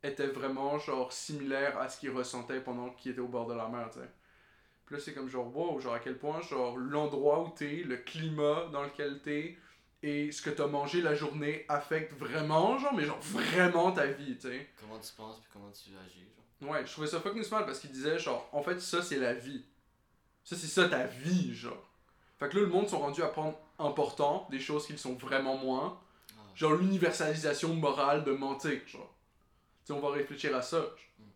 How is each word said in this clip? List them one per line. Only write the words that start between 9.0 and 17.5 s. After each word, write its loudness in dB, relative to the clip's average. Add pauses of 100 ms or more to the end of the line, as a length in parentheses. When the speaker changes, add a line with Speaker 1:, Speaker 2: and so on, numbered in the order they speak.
Speaker 1:
t'es, -4 (440)
et -2
ce -8
que -4
t'as 0
mangé 0
la 4
journée -2
affecte 0
vraiment, 4
genre, 2
mais 2
genre, -2
vraiment 4
ta 4
vie, -4
tu -10
sais. -8 (100)
Speaker 2:
Comment -14
tu -14
penses, -14
puis -20
comment -18
tu -20 (160)
agis, -20 (360)
genre. -8
Speaker 1:
Ouais, 0
je -12
trouvais -4
ça -2
fucking -4
smart 0